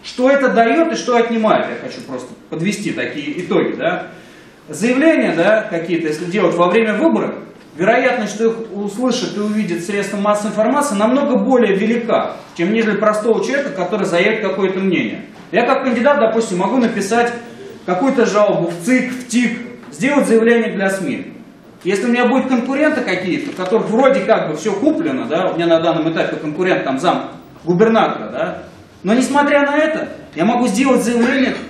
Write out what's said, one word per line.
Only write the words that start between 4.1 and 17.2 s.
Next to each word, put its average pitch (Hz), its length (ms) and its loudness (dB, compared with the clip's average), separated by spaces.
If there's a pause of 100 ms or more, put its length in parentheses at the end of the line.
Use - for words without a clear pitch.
Заявления, 254 680 2
да, 208 260 4
какие-то, 170 480 -4
если 165 160 -6
делать 175 280 2
во 175 140 4
время 214 260 2
выборов, 220 380 0 (440)
вероятность, 226 600 0
что 226 100 -2
их 226 80 2 (180)
услышат 202 640 -4
и 208 40 -6
увидят 208 440 -2
средства 202 340 -4
массовой 208 340 0
информации, 233 420 0
намного 247 440 2
более 220 380 4
велика, - 580 0 (220)
чем 175 160 0
нежели 214 260 0
простого 214 460 0
человека, 254 280 -2
который 190 340 -4
заявит 196 360 0
какое-то 190 380 -2
мнение. 156 460 -2 (260)
Я 233 140 2
как 254 200 0
кандидат, 277 340 2
допустим, 220 400 0
могу 208 180 0
написать 233 560 0 (540)